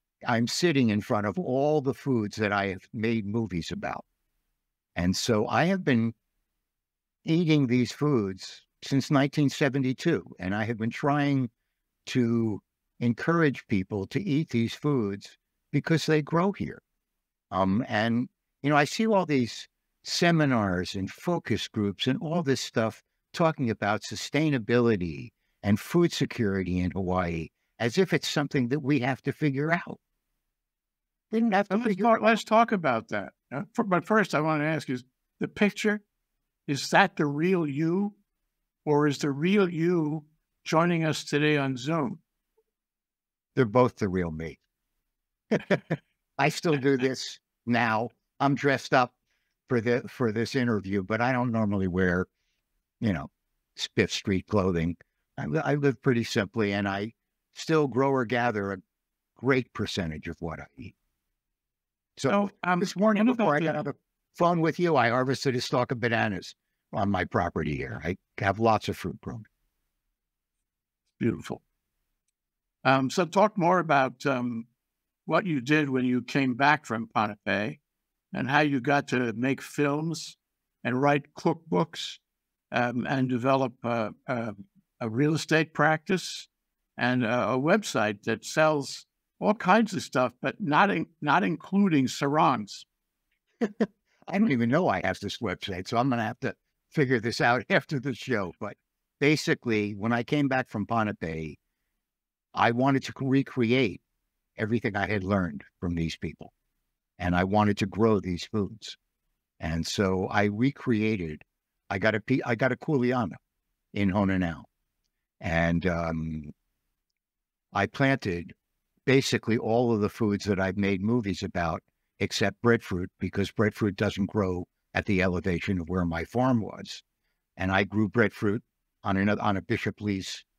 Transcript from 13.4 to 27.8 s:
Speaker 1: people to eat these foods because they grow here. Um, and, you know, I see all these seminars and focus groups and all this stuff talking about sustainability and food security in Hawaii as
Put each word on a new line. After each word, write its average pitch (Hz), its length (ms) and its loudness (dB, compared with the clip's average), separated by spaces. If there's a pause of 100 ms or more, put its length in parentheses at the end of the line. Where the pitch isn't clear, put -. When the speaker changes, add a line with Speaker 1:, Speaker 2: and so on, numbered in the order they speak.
Speaker 1:
people 98 400 -2
to - 160 -6
eat 160 260 -2
these 117 240 -2
foods 107 640 -4 (360)
because 147 340 0
they 156 160 2
grow 170 300 0
here. - 280 -8 (680)
Um, 95 380 2
and, 117 400 0 (340)
you 139 80 0
know, 151 60 4
I 147 80 6
see 220 220 -2
all 196 200 2
these 131 420 -2 (360)
seminars 127 920 2
and 98 160 -4
focus - 560 -4
groups 101 400 -2
and 127 140 0
all 165 220 -2
this 135 180 0
stuff - 420 -4 (300)
talking 151 380 0
about 107 320 -2
sustainability 117 1300 0 (320)
and 101 180 2
food 175 320 2
security 95 640 -2
in 90 120 0
Hawaii 87 580 -2 (300)
as 117 200 -2